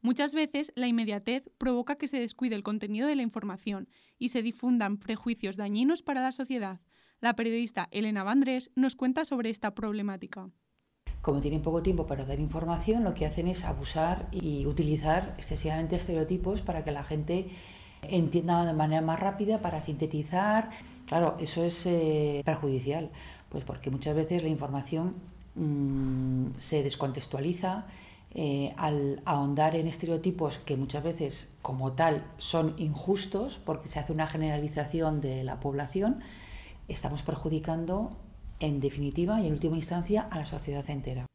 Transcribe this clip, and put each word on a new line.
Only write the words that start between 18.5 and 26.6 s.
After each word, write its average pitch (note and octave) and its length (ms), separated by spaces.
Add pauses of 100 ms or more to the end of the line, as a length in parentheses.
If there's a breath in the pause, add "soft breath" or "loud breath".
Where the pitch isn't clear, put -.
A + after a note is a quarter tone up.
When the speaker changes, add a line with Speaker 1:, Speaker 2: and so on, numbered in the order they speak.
Speaker 2:
de E3+ 80
manera D#3 300
más D#3+ 180
rápida, G3 400
para D#3+ 220
sintetizar. D#3+ 880 (340 loud breath)
Claro, E3 340
eso E3+ 240
es, E3+ 220
eh, D3+ 600
perjudicial, D3 640 (400 loud breath)
pues C#3+ 120
porque - 280
muchas D3 260
veces D#3+ 260
la D#3+ 60
información, C#3+ 880 (240)
mm, C3 1000
se D3+ 260